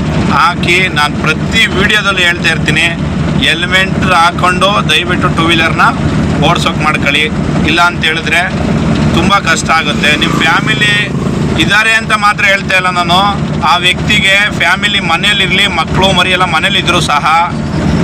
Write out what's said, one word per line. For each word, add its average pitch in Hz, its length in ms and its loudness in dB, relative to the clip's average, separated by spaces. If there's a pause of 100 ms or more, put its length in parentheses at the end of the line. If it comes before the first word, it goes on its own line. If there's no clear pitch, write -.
(340)
ಹಾಕಿ. 175 540 0
ನಾನು 147 340 -2
ಪ್ರತಿ 151 460 0
ವಿಡಿಯೋದಲ್ಲೂ 196 520 0
ಹೇಳ್ತಾ 175 300 0
ಇರ್ತೀನಿ, 160 320 0 (640)
ಹೆಲ್ಮೆಟ್ 180 680 0
ಹಾಕ್ಕೊಂಡು 180 760 0
ದಯವಿಟ್ಟು 175 380 0
ಟೂ 165 160 0
ವೀಲರ್ನ 165 380 0 (640)
ಓಡ್ಸೋಕೆ 165 380 0
ಮಾಡ್ಕೊಳ್ಳಿ. 151 460 0 (380)
ಇಲ್ಲ 160 140 2
ಅಂತ 170 240 0
ಹೇಳಿದ್ರೆ 160 440 -2 (640)
ತುಂಬ 180 200 2
ಕಷ್ಟ 165 360 0
ಆಗುತ್ತೆ. 151 480 0
ನಿಮ್ಮ 165 240 0
ಫ್ಯಾಮಿಲಿ 208 680 0 (500)
ಇದ್ದಾರೆ 214 320 2
ಅಂತ 220 200 -2
ಮಾತ್ರ 208 320 0
ಹೇಳ್ತಾ 196 300 0
ಇಲ್ಲ 185 140 0
ನಾನು, 180 760 0
ಆ 160 140 2
ವ್ಯಕ್ತಿಗೆ 196 800 0
ಫ್ಯಾಮಿಲಿ 196 420 0
ಮನೇಲಿರಲಿ, 190 680 0
ಮಕ್ಕಳು 185 440 0
ಮರಿ 180 200 2
ಎಲ್ಲ 185 140 0
ಮನೇಲಿದ್ದರೂ 175 560 0
ಸಹ 165 520 0 (500)